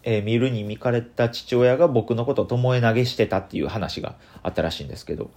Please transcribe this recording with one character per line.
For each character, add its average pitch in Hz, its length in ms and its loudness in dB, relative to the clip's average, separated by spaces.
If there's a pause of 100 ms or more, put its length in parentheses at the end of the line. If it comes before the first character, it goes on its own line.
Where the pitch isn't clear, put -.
え 110 160 2
ー、 101 40 -2
見 113 140 2
る 131 120 2
に 110 140 -4
見 107 140 -8
か 123 140 -2
れ 117 100 2
た 117 280 0
父 - 260 -4
親 123 220 6
が 170 100 2
僕 117 280 0
の 117 100 -2
こ 139 80 0
と 110 80 0
を 92 40 0
巴 123 360 0
投 113 120 4
げ 120 120 2
し 120 100 -4
て 107 120 2
た 95 100 0
っ 92 100 -6
て - 100 -8
い 78 60 0
う 69 40 -2
話 92 340 -6
が - 140 -10 (280)
あ - 60 -6
っ - 40 -4
た 82 80 -2
ら 82 100 -2
し - 100 -8
い - 20 -10
ん 71 60 -10
で - 80 -12
す - 80 -18
け - 100 -6
ど、 - 220 -8